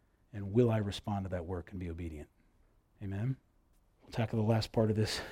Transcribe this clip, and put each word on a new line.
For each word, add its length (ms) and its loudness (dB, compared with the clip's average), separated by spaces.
and 200 -6
will 180 6
I 60 2
respond 480 -2
to 60 -6
that 160 -4
work 260 -6
and 80 -8
be 100 -6
obedient?" 380 -8
Amen? 340 -2
We'll 100 -20
tackle 260 0
the 100 4
last 220 4
part 200 4
of 60 2
this 360 0